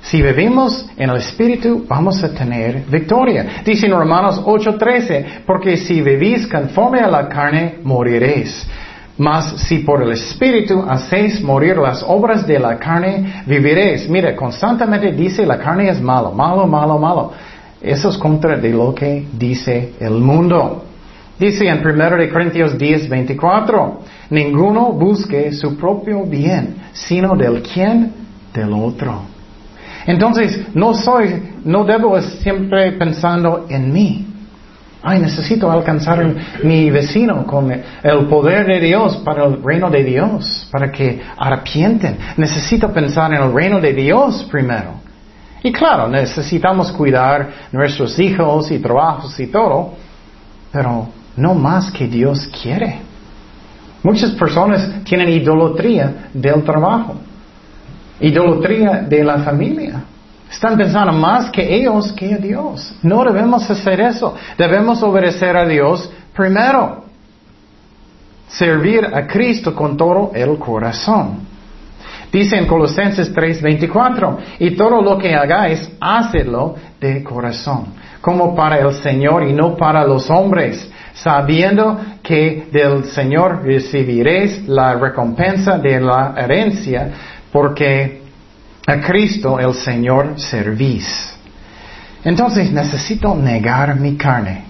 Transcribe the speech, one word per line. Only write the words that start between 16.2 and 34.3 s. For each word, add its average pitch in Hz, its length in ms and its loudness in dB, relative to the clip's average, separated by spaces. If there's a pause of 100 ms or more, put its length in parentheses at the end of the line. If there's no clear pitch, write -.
malo, 170 360 0
malo, 151 320 2
malo." 160 320 0 (500)
Eso - 280 0
es - 80 -4
contra 156 400 0
de 113 120 0
lo 117 240 0
que 143 400 -4
dice 123 680 -2
el 110 140 -2
mundo. 151 720 2 (540)
Dice 202 280 2
en 151 140 0
primero 156 340 2
de 165 140 2
Corintios 160 480 0
diez 151 320 0
veinticuatro, 165 920 0 (280)
"Ninguno 175 640 2
busque 151 600 0
su 143 260 -4
propio 202 460 -2
bien, 151 520 -2 (180)
sino 185 420 0
del 120 280 0
quien 226 500 0 (400)
del 107 180 -2
otro." 113 500 -4 (840)
Entonces, 214 540 2 (160)
no 220 180 4
soy, 226 480 2 (240)
no 185 200 2
debo 208 360 2
siempre 190 680 0
pensando 170 760 0
en 135 240 -2
mí. 185 340 2 (760)